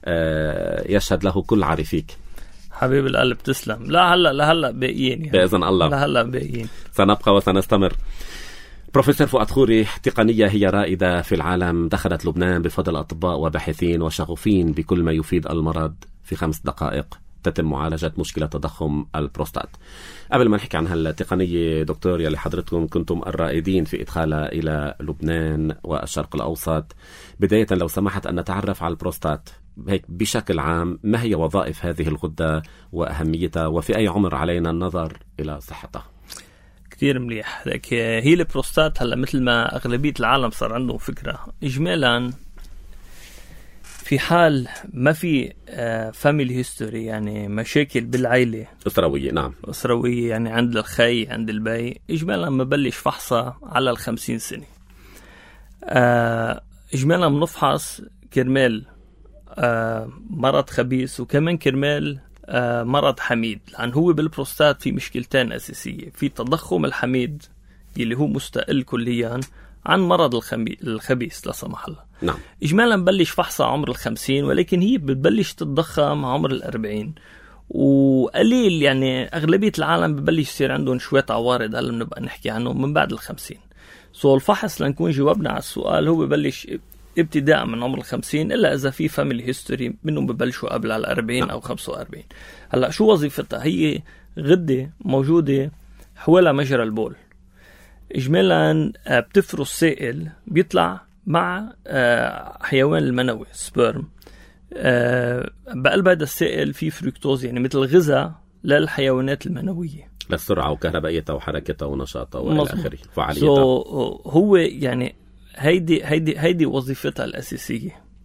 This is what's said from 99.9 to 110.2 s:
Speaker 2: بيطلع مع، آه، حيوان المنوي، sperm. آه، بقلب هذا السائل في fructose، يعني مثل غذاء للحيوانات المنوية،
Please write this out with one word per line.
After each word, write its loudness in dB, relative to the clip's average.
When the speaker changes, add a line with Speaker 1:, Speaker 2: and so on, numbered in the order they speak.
Speaker 2:
بيطلع 2
مع، 0
آه، 0
حيوان 4
المنوي، 0
sperm. 0
آه، 0
بقلب 4
هذا 4
السائل -2
في -2
fructose، -2
يعني -4
مثل 0
غذاء 4
للحيوانات 2
المنوية، -6